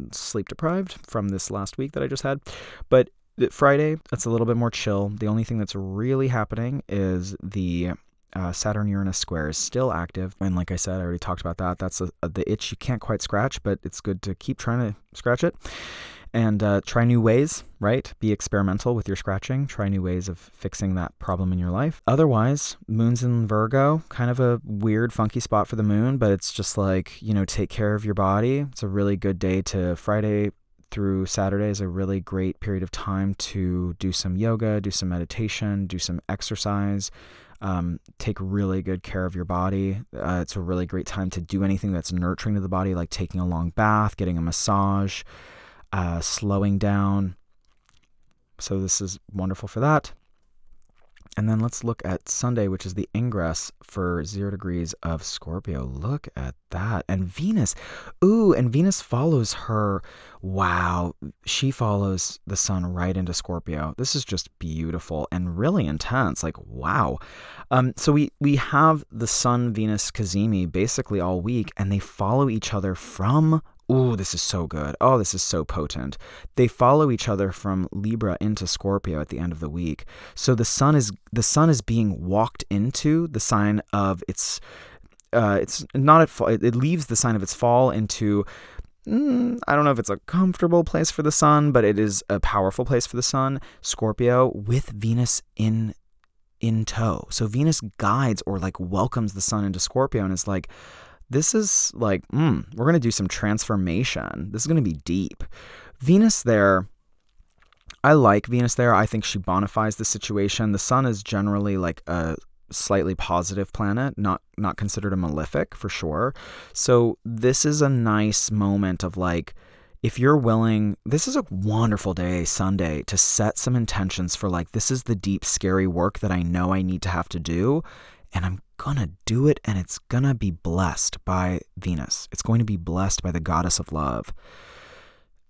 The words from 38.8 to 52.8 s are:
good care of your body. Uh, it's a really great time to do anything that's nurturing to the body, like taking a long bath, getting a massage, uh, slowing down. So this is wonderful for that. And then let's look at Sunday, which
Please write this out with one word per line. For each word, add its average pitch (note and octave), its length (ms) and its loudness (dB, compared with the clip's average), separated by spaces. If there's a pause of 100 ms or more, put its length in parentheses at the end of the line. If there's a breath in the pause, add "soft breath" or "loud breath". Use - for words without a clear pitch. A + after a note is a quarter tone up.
good F#2 220 -6
care F#2 200 -4
of F#2 120 -6
your F2+ 80 -4
body. F#2+ 580 -2 (140)
Uh, F2+ 260 -2
it's - 140 -8
a G2 40 -4
really F2+ 260 -2
great F2+ 200 -6
time F#2 240 -4
to F2+ 100 -6
do F#2+ 220 -2
anything G2 300 0
that's E2+ 200 -4
nurturing F2+ 440 -2
to G2+ 40 0
the F#2+ 80 -4
body, F#2 260 0
like F2 160 -4
taking F2+ 300 -4
a F2+ 60 0
long E2+ 240 -2
bath, G#2+ 460 2
getting F2+ 220 -2
a E2 40 -2
massage, G2 800 0 (720 loud breath)
uh, F2 280 -2
slowing G2+ 580 0
down. G2 580 0 (1200)
So G2 220 -4
this F#2+ 200 -2
is F#2+ 180 -8 (140)
wonderful F#2+ 360 -4
for - 120 -6
that. D3 320 2 (1200)
And G#2+ 120 0
then A2 100 2
let's A2+ 240 -2
look A#2 220 -4
at - 240 -6
Sunday, A#2 400 0
which F#2 180 -4